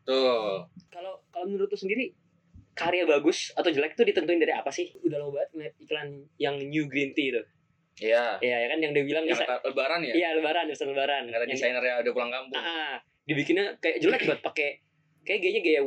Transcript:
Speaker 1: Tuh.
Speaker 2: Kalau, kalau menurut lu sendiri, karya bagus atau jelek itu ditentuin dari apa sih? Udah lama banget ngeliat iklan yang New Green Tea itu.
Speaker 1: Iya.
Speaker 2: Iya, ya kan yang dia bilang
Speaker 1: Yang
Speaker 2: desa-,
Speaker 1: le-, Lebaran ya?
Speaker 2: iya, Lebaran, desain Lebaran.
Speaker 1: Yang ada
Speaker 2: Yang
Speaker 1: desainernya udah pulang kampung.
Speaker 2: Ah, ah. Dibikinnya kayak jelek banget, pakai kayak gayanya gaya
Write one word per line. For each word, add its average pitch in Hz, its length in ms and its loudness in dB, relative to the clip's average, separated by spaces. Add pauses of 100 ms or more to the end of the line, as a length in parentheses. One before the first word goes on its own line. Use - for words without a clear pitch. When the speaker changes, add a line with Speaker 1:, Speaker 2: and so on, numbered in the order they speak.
Speaker 1:
Tuh. 117 560 2 (240)
Speaker 2:
Kalau, 185 320 -14 (160)
kalau 175 160 -6
menurut 202 160 0
lu 202 80 -4
sendiri, 208 400 -2 (560)
karya 175 320 0
bagus 156 560 4
atau 165 120 2
jelek 151 280 0
itu 233 80 6
ditentuin 170 320 2
dari 151 160 4
apa 117 160 -4
sih? 175 320 -6
Udah 147 160 0
lama 143 160 -6
banget 156 160 -4
ngeliat 151 320 -12
iklan 151 240 -6 (320)
yang 143 200 -2
New 147 280 -2
Green 139 240 -2
Tea 131 240 0
itu. 110 80 -2 (520)
Speaker 1:
Iya. 110 480 2
Speaker 2:
Iya, 123 160 2
ya 120 80 0
kan 156 160 -2
yang 147 80 0
dia 143 160 2
bilang 156 160 0
Speaker 1:
Yang 156 160 0
Speaker 2:
desa-, - 80 0
Speaker 1:
le-, 127 240 -2
Lebaran 139 320 0
ya? 127 160 -4
Speaker 2:
iya, 170 160 2
Lebaran, 160 320 0
desain 143 240 -4
Lebaran. 139 400 0
Speaker 1:
Yang 113 80 -4
ada 120 80 0
Speaker 2:
Yang 131 80 -4
Speaker 1:
desainernya 123 480 0
udah 120 80 0
pulang 120 240 -2
kampung. 131 240 -8
Speaker 2:
Ah, 151 80 -6
ah. 156 280 -4 (280)
Dibikinnya 175 560 0
kayak 165 240 0
jelek 233 240 4
banget, 147 160 0
pakai 147 260 -4 (540)
kayak 202 160 -2
gayanya 202 240 0
gaya 156 240 4